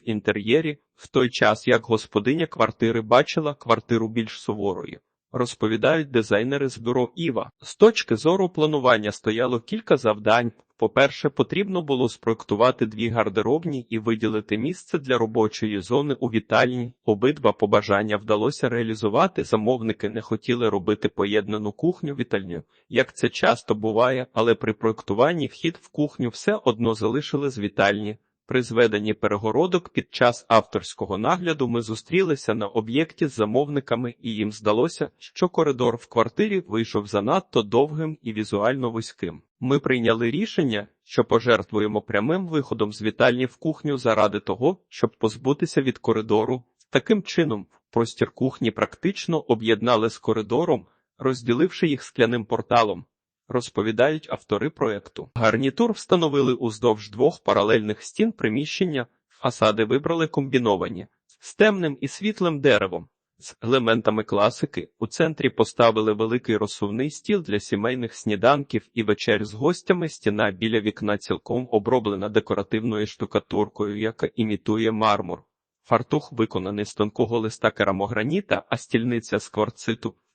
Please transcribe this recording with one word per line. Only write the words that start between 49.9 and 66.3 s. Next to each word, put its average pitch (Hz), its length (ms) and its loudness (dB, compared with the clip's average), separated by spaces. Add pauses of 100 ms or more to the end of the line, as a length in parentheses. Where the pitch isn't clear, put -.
з - 80 -10
коридором, 117 680 0 (320)
розділивши 127 720 0
їх 139 140 -2
скляним 117 420 0
порталом, 110 600 0 (440)
розповідають 120 840 0
автори - 400 -2
проекту. - 640 -6
Гарнітур 135 580 2
встановили 143 640 2
уздовж 107 560 -2
двох 123 320 0
паралельних 107 600 2
стін 220 300 -2
приміщення, 139 720 -2 (220)
фасади 110 560 0
вибрали 156 420 0
комбіновані, 110 800 -2 (340)
з - 140 -20
темним 190 460 2
і 135 80 -6
світлим 180 520 -4
деревом, 101 480 2 (300)
з - 240 -20
елементами 113 640 2
класики. 101 640 0 (100)
У 110 80 -4
центрі 151 440 -2
поставили 110 640 2
великий 110 440 0